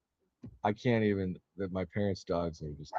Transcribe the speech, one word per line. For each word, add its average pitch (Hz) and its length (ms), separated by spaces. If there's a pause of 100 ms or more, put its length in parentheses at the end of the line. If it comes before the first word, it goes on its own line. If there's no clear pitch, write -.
(640)
I 104 100
can't 113 300
even, 98 340 (200)
that 92 140
my 92 140
parents 101 380
dogs 85 380
are 76 160
just 76 220